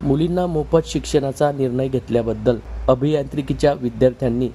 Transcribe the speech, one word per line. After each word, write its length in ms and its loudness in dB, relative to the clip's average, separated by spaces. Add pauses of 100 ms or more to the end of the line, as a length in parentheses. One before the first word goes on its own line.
मुलींना 420 0
मोफत 400 0
शिक्षणाचा 640 0
निर्णय 360 0
घेतल्याबद्दल 680 0 (320)
अभियांत्रिकीच्या 840 0
विद्यार्थ्यांनी 840 0